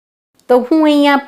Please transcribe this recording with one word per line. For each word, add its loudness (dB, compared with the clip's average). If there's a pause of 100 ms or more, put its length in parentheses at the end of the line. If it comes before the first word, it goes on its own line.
(480)
તો 2
હું 0
અહીંયા 0